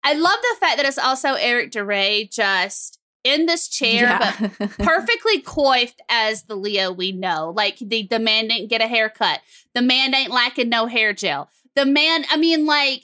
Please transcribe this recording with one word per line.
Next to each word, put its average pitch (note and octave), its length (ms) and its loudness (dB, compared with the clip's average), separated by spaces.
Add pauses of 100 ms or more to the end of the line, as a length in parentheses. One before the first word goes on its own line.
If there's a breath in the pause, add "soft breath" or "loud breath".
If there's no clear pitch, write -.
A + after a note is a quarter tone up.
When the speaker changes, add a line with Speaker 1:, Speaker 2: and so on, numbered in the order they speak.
Speaker 1:
I D4 120 2
love E4+ 280 2
the A#4+ 200 0
fact E4 160 2
that C#4+ 80 0
it's C4+ 120 -2
also C4 360 0
Eric A#3+ 380 -2
DeRay G#3 600 -2
just G3 680 -2 (260)
in D4+ 200 2
this E4 220 -2
chair, F3+ 360 0
Speaker 2:
Yeah. G#3+ 540 0
Speaker 1:
but G#3 140 -4
<laughs> - 80 -20
perfectly G4 640 0
coiffed C4 680 0
as A3 360 0
the G#3+ 120 -10
Leo F#3+ 380 -2
we F#3 180 -4
know. F3 420 -4
Like, G#3 260 -2
the, G#3+ 300 -4
the A3+ 100 0
man A3 280 0
didn't A3 220 -4
get A3+ 120 0
a A3+ 60 0
haircut. A3 540 0 (340 loud breath)
The A#3+ 60 0
man B3+ 340 2
ain't C4 160 0
lacking B3 380 0
no A#3 160 2
hair A3+ 260 0
gel. D#3+ 380 -4 (260 soft breath)
The C#4 120 2
man, D4+ 420 2
I D#4 80 2
mean, D#4 300 2
like, C#4+ 360 0